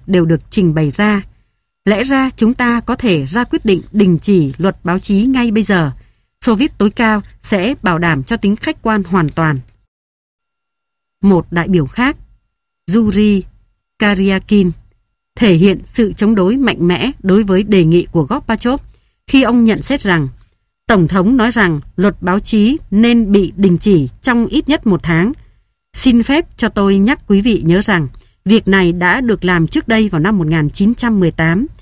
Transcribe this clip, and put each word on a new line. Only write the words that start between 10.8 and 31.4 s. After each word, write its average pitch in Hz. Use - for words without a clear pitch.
Một 190
đại 170
biểu 175
khác, 254
Yuri 208
Karyakin, 196
thể 208
hiện 180
sự 208
chống 214
đối 196
mạnh 220
mẽ 180
đối 190
với 196
đề 202
nghị 170
của 165
Gorbachev 233
khi 269
ông 233
nhận 220
xét 277
rằng 165
Tổng 185
thống 196
nói 240
rằng 175
luật 185
báo 180
chí 226
nên 226
bị 202
đình 180
chỉ 160
trong 240
ít 269
nhất 302
một 180
tháng. 170
Xin 240
phép 294
cho 220
tôi 196
nhắc 208
quý 202
vị 214
nhớ 175
rằng 175
việc 202
này 190
đã 180
được 220
làm 175
trước 311
đây 220
vào 170
năm 202
một 160
nghìn 156
chín 214
trăm 226
mười 170
tám. 170